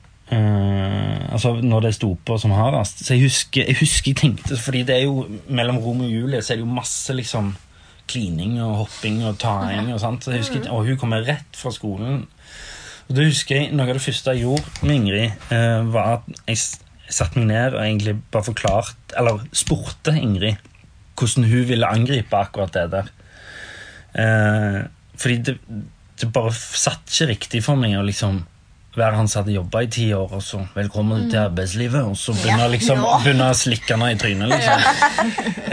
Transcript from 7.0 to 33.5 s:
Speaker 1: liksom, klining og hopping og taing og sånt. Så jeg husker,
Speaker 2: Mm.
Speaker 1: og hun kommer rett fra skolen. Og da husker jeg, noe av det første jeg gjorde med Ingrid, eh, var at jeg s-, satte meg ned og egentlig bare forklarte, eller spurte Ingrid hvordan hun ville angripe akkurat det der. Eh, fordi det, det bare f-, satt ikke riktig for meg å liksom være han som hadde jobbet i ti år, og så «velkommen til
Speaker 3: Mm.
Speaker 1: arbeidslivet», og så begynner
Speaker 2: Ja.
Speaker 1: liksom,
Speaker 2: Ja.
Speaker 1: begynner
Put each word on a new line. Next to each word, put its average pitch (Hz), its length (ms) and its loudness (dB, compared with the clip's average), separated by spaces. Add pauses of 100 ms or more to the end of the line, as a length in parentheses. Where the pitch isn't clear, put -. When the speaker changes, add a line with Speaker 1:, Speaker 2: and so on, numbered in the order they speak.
Speaker 1:
liksom, 107 380 -2 (540)
klining 98 500 -4
og 110 220 -2
hopping 110 420 -4
og 110 160 -2
taing 104 560 -2
og 110 80 -4
sånt. 120 240 -4
Så 131 80 -4
jeg 120 80 -2
husker, 127 240 -4
Speaker 2:
Mm. - 80 -8
Speaker 1:
og 110 120 0
hun 131 120 0
kommer 113 240 -2
rett 147 320 -6
fra - 160 -8
skolen. 110 540 -4 (840)
Og 131 80 -2
da 143 60 4
husker 147 340 2
jeg, 143 160 0
noe 135 160 2
av 127 60 0
det 135 80 -2
første - 320 -2
jeg 123 80 0
gjorde 139 440 -2
med 147 100 4
Ingrid, 107 340 2 (200)
eh, 117 300 2 (100)
var 110 220 2
at - 140 -4 (200)
jeg 113 120 -2
s-, - 220 -6 (280)
satte - 300 -2
meg 113 100 4
ned 117 260 2
og 104 80 -2
egentlig 107 340 0 (140)
bare 107 160 0
forklarte, - 680 -2
eller 113 240 2 (120)
spurte - 640 -2
Ingrid 104 440 0 (600)
hvordan 120 260 2
hun 120 220 4
ville 117 200 2
angripe 113 520 0
akkurat 98 340 -2
det 87 180 0
der. 95 180 -4 (1040)
Eh, 107 680 2 (340)
fordi 123 200 0
det, 120 200 -4 (640)
det 113 120 -2
bare 113 180 2
f-, - 280 -6
satt - 320 -2
ikke 160 200 2
riktig 110 340 -4
for 143 120 2
meg 117 220 2
å 101 80 0
liksom 98 340 0 (560)
være 110 200 4
han 107 140 4
som 104 120 0
hadde 104 120 0
jobbet 95 320 -2
i 117 80 -8
ti 117 200 -2
år, 95 200 -2
og 98 80 -6
så 95 200 -8 (120)
«velkommen 107 560 0
til 110 80 2
Speaker 3:
Mm. 107 80 4
Speaker 1:
arbeidslivet», 101 640 -2
og 98 60 -2
så - 180 -4
begynner 110 320 2
Speaker 2:
Ja. - 20 0
Speaker 1:
liksom, 123 300 2
Speaker 2:
Ja. 127 240 4
Speaker 1:
begynner 131 280 4